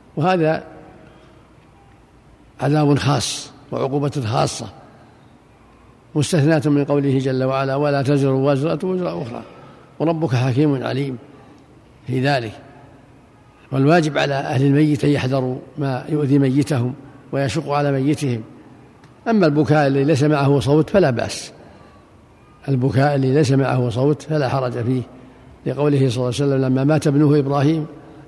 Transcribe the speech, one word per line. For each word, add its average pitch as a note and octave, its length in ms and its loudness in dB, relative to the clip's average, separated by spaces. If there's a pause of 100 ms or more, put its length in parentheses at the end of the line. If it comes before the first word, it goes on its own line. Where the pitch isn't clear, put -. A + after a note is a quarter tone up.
(160)
وهذا D#3+ 480 0 (2000)
عذاب C#3+ 360 2
خاص - 540 -2 (200)
وعقوبة C3+ 540 -4
خاصة B2 420 -2 (1500)
مستثناة D3+ 500 2
من C#3+ 200 2
قوله C#3 340 0
جل C3 240 -2
وعلا: C3+ 320 -2
"ولا C#3+ 260 0
تزر C#3 300 2
وازرة C#3 520 0
وزر F3+ 380 -4
أخرى A#2 200 -10 (580)
وربك D#3 360 0
حكيم C3 480 0
عليم" B2+ 340 -6 (880)
في B2+ 140 -4
ذلك. B2+ 300 -2 (1200)
والواجب D3 440 2
على C#3+ 160 0
أهل C#3 320 -2
الميت D3 400 2
أن C#3+ 40 2
يحذروا C3 480 -2 (200)
ما C3+ 320 -6
يؤذي C#3+ 300 0
ميتهم C3+ 540 0 (380)
ويشق C#3 380 -4
على C#3+ 220 0
ميتهم. C3+ 500 -2 (840)
أما A3 180 4
البكاء D3 420 2
الذي C#3 160 2
ليس C#3+ 200 2
معه C#3+ 360 2
صوت C#3+ 300 2
فلا F3+ 200 4
بأس، - 420 -6 (1200)
البكاء C3+ 460 2
الذي C3 180 0
ليس C#3 180 2
معه C3 380 0
صوت C3+ 320 0
فلا D3+ 280 -2
حرج B2+ 220 -2
فيه، B2 300 -2 (640)
لقوله C#3+ 320 0
صلى C3+ 100 2
الله B2 180 -2
عليه - 20 -2
وسلم C3+ 380 0
لما C3 180 0
مات D3+ 240 2
ابنه D3 320 4
إبراهيم: C#3+ 460 0 (420)